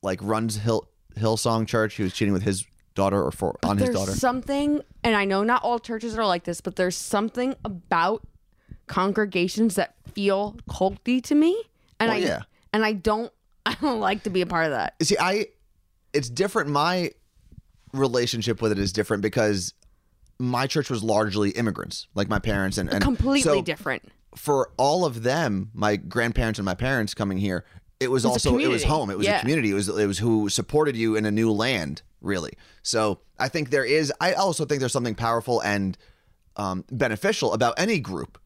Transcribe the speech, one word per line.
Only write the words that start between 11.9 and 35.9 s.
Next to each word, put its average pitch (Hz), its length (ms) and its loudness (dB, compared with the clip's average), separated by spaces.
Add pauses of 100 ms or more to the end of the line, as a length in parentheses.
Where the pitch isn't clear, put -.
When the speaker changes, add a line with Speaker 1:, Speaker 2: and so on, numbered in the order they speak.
Speaker 2:
and 226 120 2
Speaker 1:
Well, 220 80 0
Speaker 2:
I - 20 0
Speaker 1:
yeah. 170 200 0 (320)
Speaker 2:
and 214 120 2
I 220 80 2
don't, 214 400 -2 (160)
<laughs> - 180 -10
I 240 140 -2
don't 262 180 0
like 202 260 -2
to 220 60 -2
be 180 120 2
a 175 40 0
part 170 200 0
of 156 60 0
that. 110 300 -4
Speaker 1:
See, 170 160 2
I, 190 280 0 (640)
it's 139 180 0
different. 180 400 0
My 165 400 2 (840)
relationship 120 680 0
with 110 120 2
it 98 60 0
is 98 140 0
different 104 300 0
because 104 500 0 (680)
my 123 280 -2
church 139 240 -2
was 117 120 -2
largely 104 480 2
immigrants, - 640 -4
like 101 140 -2
my 104 100 0
parents, 98 380 -2
and, 98 160 -2
and - 100 0
Speaker 2:
Completely 269 400 2
Speaker 1:
so 143 200 4
Speaker 2:
different. 139 400 -6 (340)
Speaker 1:
for 135 400 0
all 151 280 2
of 117 180 -2
them, 117 520 0
my 104 220 2
grandparents 117 640 -2
and 98 80 -4
my 92 80 -2
parents 123 400 -2
coming 98 240 -2
here, 95 260 0 (360)
it 131 100 0
was 127 140 2
Speaker 2:
It's 117 60 4
a - 20 2
Speaker 1:
also, 123 180 0
it - 40 4
was 254 80 2 (200)
Speaker 2:
community. - 40 -4
Speaker 1:
home. 127 240 0
It 95 80 -4
was 101 80 0
Speaker 2:
Yeah. 104 120 2
Speaker 1:
a - 20 -2
community. 131 300 0
It 98 40 0
was, 98 140 -2
it 104 180 0
was 98 120 -2
who 110 300 2
supported 143 480 0
you 113 180 2
in 107 100 0
a 107 60 2
new 110 220 2
land, 104 500 -2 (180)
really. 90 320 -4 (300)
So 107 380 0 (180)
I 131 100 -2
think 147 220 -4
there 135 140 2
is, 143 360 2
I 180 120 2
also 175 340 0
think 147 140 -2
there's 127 120 0
something 120 220 -2
powerful 117 480 0
and, 98 340 0 (600)